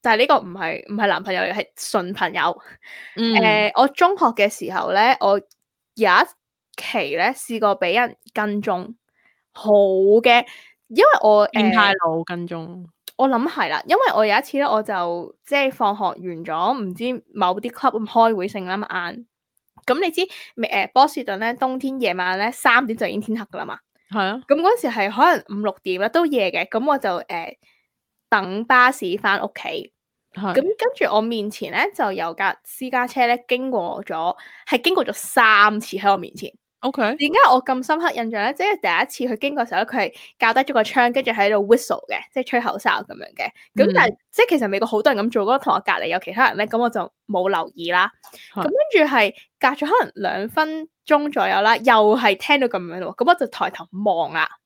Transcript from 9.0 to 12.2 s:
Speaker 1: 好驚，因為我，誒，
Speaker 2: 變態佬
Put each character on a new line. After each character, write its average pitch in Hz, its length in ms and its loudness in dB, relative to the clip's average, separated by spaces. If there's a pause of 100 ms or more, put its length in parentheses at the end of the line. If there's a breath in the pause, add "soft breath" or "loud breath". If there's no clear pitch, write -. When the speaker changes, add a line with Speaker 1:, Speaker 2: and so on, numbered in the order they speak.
Speaker 1:
好 - 200 -2
驚， 208 760 4 (420 loud breath)
因 220 160 -4
為 605 60 8 (140)
我， 208 240 6
誒， - 40 -6
Speaker 2:
變 220 220 2
態 202 200 4 (120)
佬 165 180 -2